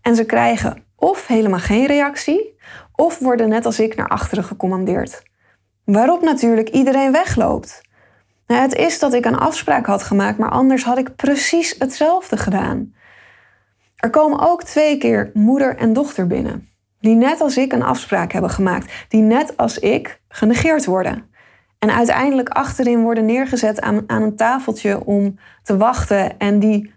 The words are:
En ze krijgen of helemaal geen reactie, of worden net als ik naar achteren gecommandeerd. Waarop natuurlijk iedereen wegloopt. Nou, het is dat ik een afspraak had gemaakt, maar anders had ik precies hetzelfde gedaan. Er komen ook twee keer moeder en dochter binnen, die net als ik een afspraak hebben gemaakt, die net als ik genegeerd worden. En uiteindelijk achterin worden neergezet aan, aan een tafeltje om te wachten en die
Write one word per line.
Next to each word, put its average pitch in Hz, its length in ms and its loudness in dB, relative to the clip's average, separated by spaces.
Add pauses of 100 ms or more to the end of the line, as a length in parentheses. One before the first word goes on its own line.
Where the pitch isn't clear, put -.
En 233 140 4
ze 226 80 2
krijgen 233 600 0 (120)
of 370 300 0
helemaal 220 320 2
geen 220 280 0
reactie, 285 680 -2 (360)
of 226 260 0
worden 247 300 0
net 233 180 0
als 220 140 -2
ik 220 160 0
naar - 120 -6
achteren - 360 -4
gecommandeerd. 185 800 -4 (680)
Waarop 262 340 4
natuurlijk 233 460 2
iedereen 269 440 2
wegloopt. - 680 -2 (680)
Nou, 240 140 2
het 262 140 2
is 330 240 0
dat 269 160 0
ik 240 100 0
een 233 140 0
afspraak 285 480 -2
had 202 160 0
gemaakt, 202 360 0
maar 220 120 -2
anders 262 340 2
had 247 140 0
ik 254 180 -6
precies 285 640 0
hetzelfde 302 580 -2
gedaan. - 580 -4 (1000)
Er 233 140 -4
komen 302 300 2
ook 339 220 2
twee 294 360 0
keer 214 360 0
moeder 220 420 2
en 226 160 0
dochter 247 340 -2
binnen, - 420 -4 (320)
die 220 140 4
net 254 260 4
als 285 160 0
ik 262 160 0
een 240 100 0
afspraak 190 500 -2
hebben 185 180 -2
gemaakt, 185 420 -2 (160)
die 220 120 2
net 233 360 2
als 233 220 -2
ik - 500 -2
genegeerd 254 560 0
worden. 185 460 -4 (480)
En 214 120 2
uiteindelijk 254 580 0
achterin 240 540 -2
worden 226 220 0
neergezet 240 560 -2
aan, 208 260 -2
aan 220 160 -2
een 214 140 -2
tafeltje 226 680 -2
om 202 340 -2 (240)
te 196 140 -2
wachten 202 640 0
en 202 200 2
die 208 380 0